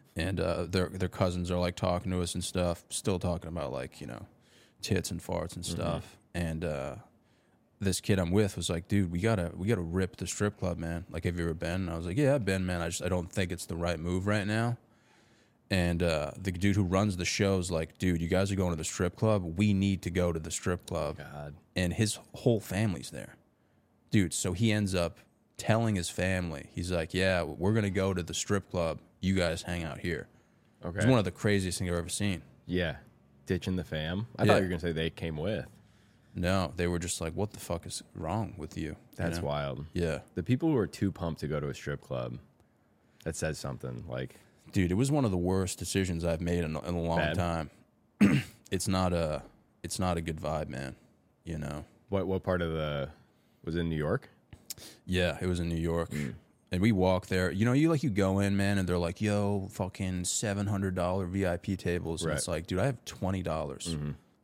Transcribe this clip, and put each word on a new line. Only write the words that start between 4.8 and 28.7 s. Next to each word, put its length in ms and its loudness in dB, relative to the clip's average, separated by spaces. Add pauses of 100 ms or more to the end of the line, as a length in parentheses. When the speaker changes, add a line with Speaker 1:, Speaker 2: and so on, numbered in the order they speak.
Speaker 1:
tits 280 0
and 100 -6
farts 360 -4
and 80 -10
Speaker 2:
Mm-hmm. 160 -4
Speaker 1:
stuff. 360 -4 (180)
And, 300 -2
uh, 320 -4 (840)
this 220 0
kid 160 4
I'm 120 2
with 280 4
was 100 -4
like, 200 -2
"Dude, 220 4
we 100 0
gotta, 360 2
we 100 -4
gotta 140 2
rip 360 0
the 100 -6
strip 320 -2
club, 180 -2
man. 340 -6
Like, 140 -4
have 140 0
you 80 0
ever 80 0
been?" 280 -2
And 80 -4
I 60 -4
was 80 -4
like, 140 -4
"Yeah, 160 4
I've 100 0
been, 220 2
man. 160 0
I 60 -2
just, 140 -6
I 60 0
don't 240 0
think 180 0
it's 140 -6
the 120 -6
right 220 0
move 280 -2
right 200 2
now." 300 0 (920)
And, 320 4
uh, 340 2
the 160 -4
dude 240 4
who 60 6
runs 340 2
the 80 -2
show's 460 2
like, 260 -2
"Dude, 240 2
you 80 0
guys 240 4
are 40 0
going 160 2
to 40 -2
the 80 -4
strip 320 -2
club. 400 2
We 160 6
need 300 4
to 80 -4
go 200 2
to 80 -2
the 120 -6
strip 360 -2
club." 300 -2
Speaker 2:
God. 380 -12 (200)
Speaker 1:
And 200 2
his 240 0 (160)
whole 260 4
family's 500 -2
there. 260 -12 (760)
Dude, 240 4
so 180 -2
he 200 2
ends 220 2
up 240 0 (380)
telling 380 2
his 160 -2
family, 640 -2
he's 180 -4
like, 220 -2
"Yeah, 300 2
we're 280 0
gonna 160 2
go 240 2
to 100 0
the 120 -6
strip 360 -2